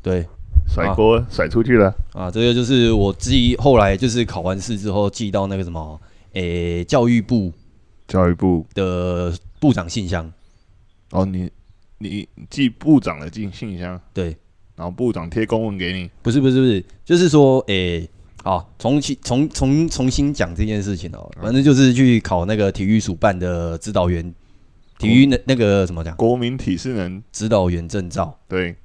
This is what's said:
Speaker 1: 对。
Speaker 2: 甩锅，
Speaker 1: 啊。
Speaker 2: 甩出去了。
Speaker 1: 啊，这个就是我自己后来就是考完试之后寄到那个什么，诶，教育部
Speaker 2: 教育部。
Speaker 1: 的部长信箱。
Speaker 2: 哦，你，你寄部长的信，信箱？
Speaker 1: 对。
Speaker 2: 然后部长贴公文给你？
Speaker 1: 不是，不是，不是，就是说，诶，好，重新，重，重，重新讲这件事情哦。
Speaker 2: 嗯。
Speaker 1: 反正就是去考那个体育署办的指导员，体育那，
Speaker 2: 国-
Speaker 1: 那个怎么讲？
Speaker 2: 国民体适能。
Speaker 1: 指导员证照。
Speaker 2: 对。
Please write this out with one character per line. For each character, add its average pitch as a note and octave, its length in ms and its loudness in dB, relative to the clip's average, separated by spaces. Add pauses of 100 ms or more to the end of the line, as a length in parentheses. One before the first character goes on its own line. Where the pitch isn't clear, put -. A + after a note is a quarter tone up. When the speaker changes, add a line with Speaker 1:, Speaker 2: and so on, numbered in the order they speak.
Speaker 1:
对。 F#2 240 -2 (480)
Speaker 2:
甩 F#2+ 220 -2
锅， A2 220 4
Speaker 1:
啊。 A#2+ 120 -2
Speaker 2:
甩 - 200 -4
出 A#2 120 0
去 A#2+ 160 4
了。 G2+ 160 6 (200)
Speaker 1:
啊， F#2 180 -8
这 G#2+ 100 -4
个 A#2+ 140 2
就 B2 80 0
是 A#2+ 300 2
我 G2+ 200 2
自 - 180 -6
己 B2 260 4
后 B2+ 220 4
来 G2 180 4
就 B2 120 -2
是 A#2+ 160 0
考 F#2 180 -8
完 F#2 180 -4
试 G#2 180 -6
之 G2+ 140 -6
后 G2+ 180 0
寄 G#2+ 180 -8
到 G2 200 -2
那 G2 80 -4
个 F#2+ 80 -4
什 E2+ 80 -10
么， D#2 280 -12 (340)
诶， F2 500 -4
教 A#2+ 240 2
育 A#2+ 120 2
部 G2+ 320 -2 (540)
Speaker 2:
教 F2+ 240 2
育 F2 40 2
部。 E2+ 380 0
Speaker 1:
的 F2+ 640 -4 (220)
部 D3 140 2
长 F2 180 -4
信 G2 180 -6
箱。 E2 240 -6 (760)
Speaker 2:
哦， F#2+ 140 0
你， F#2 260 -6 (480)
你 G2+ 300 -10 (200)
寄 C3+ 200 0
部 C#3 320 4
长 E2+ 180 -6
的 D2+ 100 -12
信， G2+ 240 -10
信 G#2 240 -10
箱？ F2+ 240 -10 (140)
Speaker 1:
对。 E2+ 220 -6 (400)
Speaker 2:
然 E2+ 100 -10
后 F2+ 60 -8
部 A#2 200 -4
长 E2+ 160 -8
贴 G#2+ 160 -2
公 A2+ 220 -2
文 G2+ 100 -8
给 F2+ 160 -6
你？ F#2 160 -8 (140)
Speaker 1:
不 A#2 80 -2
是， C3 100 2
不 C3 80 4
是， C3 120 2
不 C3 40 4
是， G2+ 200 0 (200)
就 E3+ 140 2
是 F3+ 100 4
说， C3+ 380 6
诶， F2 420 -2 (360)
好， F#2 340 -4
重 C#3 240 0
新， C3+ 180 -6
重， C3+ 280 0
重， D3 400 0
重 C3 200 -2
新 C#3+ 240 0
讲 F#2 220 -4
这 G2 100 -2
件 G#2+ 160 -2
事 G2 160 -4
情 F2 160 -10
哦。 - 160 -16 (100)
Speaker 2:
嗯。 F2 40 -12
Speaker 1:
反 G#2+ 100 -2
正 C3+ 120 4
就 C#3+ 100 8
是 C3 180 6
去 B2 280 4
考 F2 240 -2
那 G#2 100 -2
个 G#2 160 2
体 F#2+ 140 -6
育 G#2+ 160 2
署 F#2 160 -6
办 G2 200 0
的 F2 400 -4
指 F#2+ 140 -12
导 F#2+ 180 2
员， E2+ 240 -4 (680)
体 G#2+ 100 -2
育 B2+ 180 8
那， C3+ 100 2
Speaker 2:
国- - 120 -4
Speaker 1:
那 C3 80 2
个 G2+ 300 4
怎 F2 80 -8
么 E2 100 -6
讲？ D#2+ 120 -10
Speaker 2:
国 A#2 200 2
民 B2 200 -4
体 F#2 200 -4
适 C3 180 -8
能。 F#2+ 280 -8 (100)
Speaker 1:
指 A2 160 -6
导 G2+ 200 2
员 E2+ 200 -4
证 F#2 200 -6
照。 F2 380 -6
Speaker 2:
对。 F2+ 380 -4